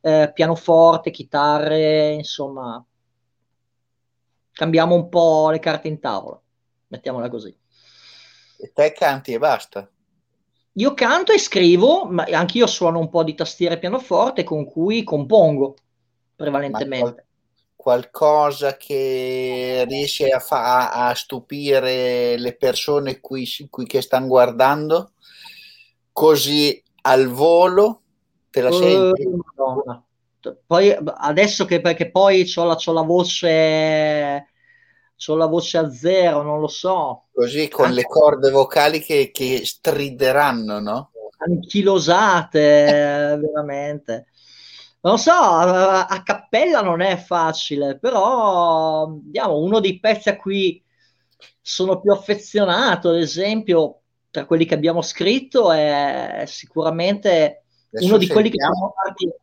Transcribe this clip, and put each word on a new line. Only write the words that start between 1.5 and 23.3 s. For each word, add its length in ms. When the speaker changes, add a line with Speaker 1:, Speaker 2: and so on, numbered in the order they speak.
Speaker 1:
insomma. 720
Cambiamo 420
un 140
po' 420
le 100
carte 280
in 100
tavola, 400
mettiamola 420
così. 260
Speaker 2:
E 160
te 180
canti 400
e 60
basta? 500
Speaker 1:
Io 180
canto 380
e 60
scrivo, 680
ma 180
anch'io 420
suono 320
un 100
po' 140
di 120
tastiere 400
e 40
pianoforte 680
con 200
cui 400
compongo, 720
prevalentemente. 680
Speaker 2:
Ma 80
qual-, 120
qualcosa 1000
che 1120
riesce 420
a 100
fa-, 500
a, 180
a 60
stupire 1200
le 200
persone 640
qui, 260